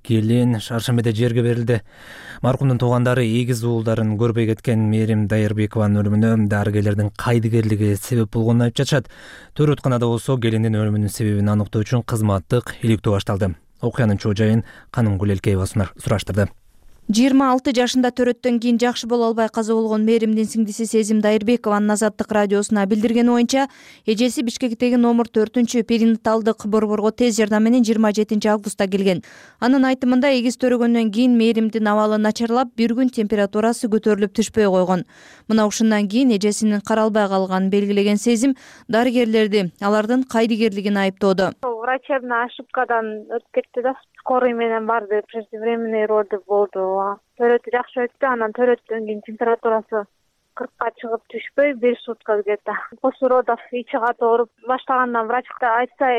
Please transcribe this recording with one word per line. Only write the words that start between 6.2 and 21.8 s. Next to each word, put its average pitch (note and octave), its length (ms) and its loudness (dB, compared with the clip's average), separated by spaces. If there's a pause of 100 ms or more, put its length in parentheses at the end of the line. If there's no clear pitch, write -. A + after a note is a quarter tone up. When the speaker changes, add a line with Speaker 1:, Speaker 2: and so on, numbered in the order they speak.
Speaker 1:
дарыгерлердин G#2 640 0
кайдыгерлиги A2 800 0
себеп A2+ 340 -2
болгонун A#2 380 2
айтып - 180 -2
жатышат. - 240 -2 (480)
Төрөтканада C#3 480 0
болсо A#2 320 0
келиндин A2 460 0
өлүмүнүн G#2 260 0
себебин G#2 400 -2
аныктоо G#2+ 320 0
үчүн A#2 240 -2
кызматтык G#2+ 800 -2
иликтөө A2 340 0
башталды. F#2+ 380 -2 (260)
Окуянын A2+ 400 0
чоо G#2 160 -2
жайын A2 300 2 (240)
Каным G#2+ 260 0
Гүлелкеева F#2+ 480 0
сунар-, - 320 -4
сураштырды. G2 540 -2 (580)
Speaker 2:
Жыйырма C4 400 4
алты B3+ 240 0
жашында B3 400 2
төрөттөн A#3+ 480 0
кийин A#3+ 160 2
жакшы A#3+ 320 -2
боло A#3 220 0
албай A3+ 180 0
каза A3 240 -2
болгон A3 320 0
Мээримдин A3 400 2
сиңдиси A3 400 -4
Сезим G#3+ 380 0
Дайырбекованын G#3 720 2